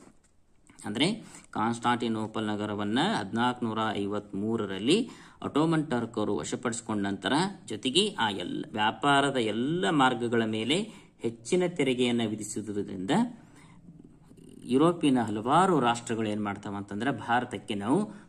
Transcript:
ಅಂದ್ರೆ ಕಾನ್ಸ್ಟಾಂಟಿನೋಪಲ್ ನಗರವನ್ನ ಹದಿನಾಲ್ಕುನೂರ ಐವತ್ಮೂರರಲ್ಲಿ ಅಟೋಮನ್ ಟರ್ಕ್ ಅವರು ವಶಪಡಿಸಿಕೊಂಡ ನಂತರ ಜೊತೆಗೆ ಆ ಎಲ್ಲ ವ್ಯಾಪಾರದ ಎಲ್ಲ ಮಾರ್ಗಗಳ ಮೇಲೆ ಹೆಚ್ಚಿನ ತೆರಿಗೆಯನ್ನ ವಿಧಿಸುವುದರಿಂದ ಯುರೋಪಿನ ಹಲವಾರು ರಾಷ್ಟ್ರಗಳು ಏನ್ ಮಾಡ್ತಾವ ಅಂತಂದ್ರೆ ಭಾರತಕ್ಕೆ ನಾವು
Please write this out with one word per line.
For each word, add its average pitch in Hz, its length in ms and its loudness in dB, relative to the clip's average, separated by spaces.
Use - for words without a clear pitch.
ಅಂದ್ರೆ 123 400 0
ಕಾನ್ಸ್ಟಾಂಟಿನೋಪಲ್ 113 960 0
ನಗರವನ್ನ 104 520 -2
ಹದಿನಾಲ್ಕುನೂರ 113 580 -2
ಐವತ್ಮೂರರಲ್ಲಿ 104 1160 -2
ಅಟೋಮನ್ 156 500 2
ಟರ್ಕ್ 117 260 -2
ಅವರು 104 180 0
ವಶಪಡಿಸಿಕೊಂಡ 110 720 -4
ನಂತರ 98 260 -2
ಜೊತೆಗೆ 160 520 0
ಆ 113 100 2
ಎಲ್ಲ - 420 -6
ವ್ಯಾಪಾರದ 139 640 4
ಎಲ್ಲ 127 540 0
ಮಾರ್ಗಗಳ 120 560 4
ಮೇಲೆ 110 300 0
ಹೆಚ್ಚಿನ 143 480 0
ತೆರಿಗೆಯನ್ನ 127 600 2
ವಿಧಿಸುವುದರಿಂದ 101 840 -4
ಯುರೋಪಿನ 151 580 4
ಹಲವಾರು 135 580 2
ರಾಷ್ಟ್ರಗಳು 113 500 0
ಏನ್ 104 140 -2
ಮಾಡ್ತಾವ 101 320 -6
ಅಂತಂದ್ರೆ 101 360 -4
ಭಾರತಕ್ಕೆ 117 640 -2
ನಾವು 131 360 0